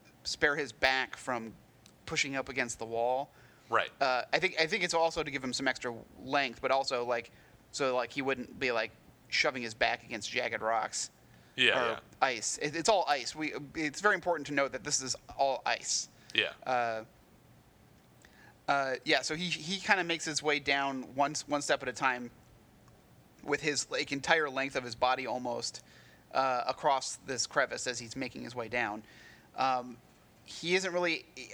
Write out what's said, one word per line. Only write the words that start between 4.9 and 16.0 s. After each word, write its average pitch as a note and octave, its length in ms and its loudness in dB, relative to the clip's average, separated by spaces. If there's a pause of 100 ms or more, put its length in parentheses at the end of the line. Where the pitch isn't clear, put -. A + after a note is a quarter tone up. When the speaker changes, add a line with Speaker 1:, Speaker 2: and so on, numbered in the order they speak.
Speaker 1:
also E3 300 2
to C#3+ 80 -4
give C3+ 120 -4
him B2+ 80 -4
some C3+ 160 -2
extra B2+ 260 -2 (300)
length, C3+ 380 0
but C3+ 100 0
also, C3+ 340 2
like, A#2+ 260 -2 (400)
so, C3 240 0
like, A#2+ 160 0
he C#3+ 100 -4
wouldn't C3 380 -2
be, C3 120 0
like, A2+ 200 0 (380)
shoving C3 340 0
his A2+ 100 -6
back A#2 300 0
against A2+ 280 -8
jagged A2+ 300 -2
rocks A2 480 0 (460)
Speaker 2:
Yeah, B2+ 280 6
Speaker 1:
or A#2 80 2
Speaker 2:
yeah. - 80 -4 (220)
Speaker 1:
ice. B2+ 400 2
It, D3 140 -2
it's E3 140 2
all F#3+ 180 4
ice. C3+ 280 0
We, D#3 180 -4 (220)
it's D3+ 260 -4
very G3+ 140 4
important E3 320 -2
to D3 60 -6
note C#3 180 2
that A#2+ 120 -8
this C#3+ 180 -2
is B2 140 -6 (220)
all C3+ 280 2
ice. - 440 -2 (240)